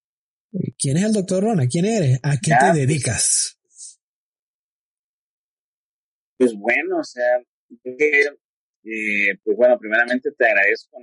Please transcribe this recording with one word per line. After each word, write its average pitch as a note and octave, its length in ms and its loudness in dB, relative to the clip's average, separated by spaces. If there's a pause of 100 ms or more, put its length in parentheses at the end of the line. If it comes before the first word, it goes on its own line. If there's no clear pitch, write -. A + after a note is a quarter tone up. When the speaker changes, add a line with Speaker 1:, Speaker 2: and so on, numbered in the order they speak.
(800)
Speaker 1:
¿Quién C#3 180 -2
es F3+ 60 0
el A3 100 0
doctor F#3+ 300 -2
Ronald? G3 280 0
¿Quién E3+ 140 0
eres? F3+ 380 2
¿A C#3+ 160 0
qué - 140 -6
Speaker 2:
Ya, A#2+ 80 4
Speaker 1:
te - 80 4
Speaker 2:
pues, E3+ 100 4
Speaker 1:
dedicas? C3 800 -2 (2750)
Speaker 2:
pues A#3 160 2
bueno, D3 460 -2
o - 40 -4
sea, B2 380 -2 (260)
yo - 140 -20
creo B2+ 160 -12
que, D3 220 2 (640)
eh, G#2 600 -4
pues G#2+ 100 0
bueno, B2 240 4
primeramente A#2+ 540 -2
te B2 140 0
agradezco, G#2+ 560 0